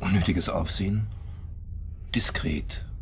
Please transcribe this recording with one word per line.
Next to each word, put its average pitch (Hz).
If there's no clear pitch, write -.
unnötiges 92
Aufsehen. 101
Diskret. -